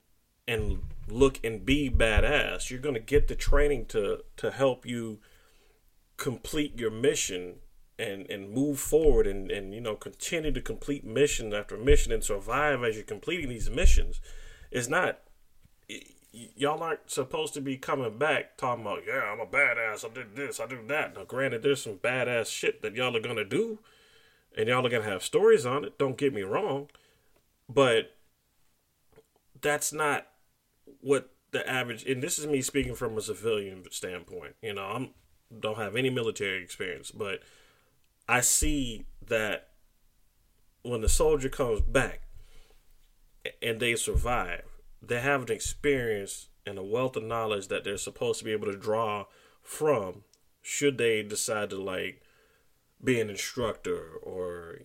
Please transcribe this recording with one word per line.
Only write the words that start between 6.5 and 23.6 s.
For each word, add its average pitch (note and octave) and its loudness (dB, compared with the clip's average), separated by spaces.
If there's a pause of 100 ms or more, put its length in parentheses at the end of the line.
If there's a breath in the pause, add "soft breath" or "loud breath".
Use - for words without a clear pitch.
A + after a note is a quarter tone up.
your A2+ 0
mission G2 0 (420)
and, G2 -6
and G2 -10
move C#3 0
forward C3+ 6
and, G2 -4
and, G2 -6
you A2+ -10
know, A2 -4
continue D#3 -4
to B2 -2
complete C#3 -6
mission A#2 0
after G#2 -4
mission B2+ 8
and A2 0
survive A#2+ 0
as A2 0
you're G#2+ -10
completing D3 -6
these A2 -2
missions. B2+ 8 (500 soft breath)
It's A#2+ -2
not, D#3+ 0 (680)
y-, A2 -14 (320)
y-, A2+ -18
y'all D#3 0
aren't D#3+ -6
supposed D3+ -4
to D3+ -6
be C3+ -4
coming C3 -4
back C#3+ 0
talking A#2+ -2
about, F2+ -6
"Yeah, A#2 -2
I'm A2 -6
a A2 -6
badass, A#2 0
I A2+ -10
did A2+ -14
this, C3 -8
I A2+ -6
did A#2 -10
that." B2+ -2
Now, F#2 -14
granted, B2 -2
there's C#3 2
some G#2 -8
badass A#2+ 0
shit - -2
that G#2+ -6
y'all B2 0
are A2+ 0
gonna A2 -2
do, G#3+ -2 (760 soft breath)